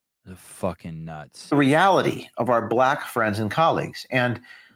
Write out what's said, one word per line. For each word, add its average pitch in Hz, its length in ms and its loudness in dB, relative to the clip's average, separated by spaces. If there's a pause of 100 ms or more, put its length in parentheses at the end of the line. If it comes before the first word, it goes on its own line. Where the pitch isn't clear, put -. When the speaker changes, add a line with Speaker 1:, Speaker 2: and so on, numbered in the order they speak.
(240)
Speaker 1:
The 92 100 -18
fucking 82 720 -10
nuts. 78 460 -16
Speaker 2:
the - 40 0
reality 151 720 4 (120)
of 120 120 0
our 113 160 2
black 127 400 0
friends 107 320 -2
and 110 100 -2
colleagues. 131 640 -2
And 123 300 -2 (360)